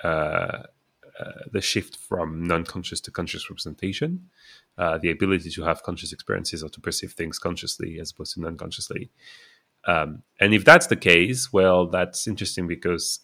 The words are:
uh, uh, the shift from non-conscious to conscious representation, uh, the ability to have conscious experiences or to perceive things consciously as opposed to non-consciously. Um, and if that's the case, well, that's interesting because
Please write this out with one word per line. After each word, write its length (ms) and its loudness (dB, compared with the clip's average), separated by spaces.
uh, 600 -2
uh, 120 -12
the 100 -2
shift 340 -4
from 480 -6
non-conscious 580 -4
to 100 -16
conscious 380 -8
representation, 800 -6
uh, 200 0
the 140 0
ability 400 0
to 120 -8
have 200 -2
conscious 280 -8
experiences 520 -6
or 60 -12
to 120 -18
perceive 320 -6
things 240 -8
consciously 600 -8
as 120 -12
opposed 220 -12
to 80 -10
non-consciously. 680 -10
Um, 380 0
and 140 6
if 120 4
that's 220 10
the 80 2
case, 580 4
well, 340 6
that's 400 -2
interesting 400 -4
because 560 -2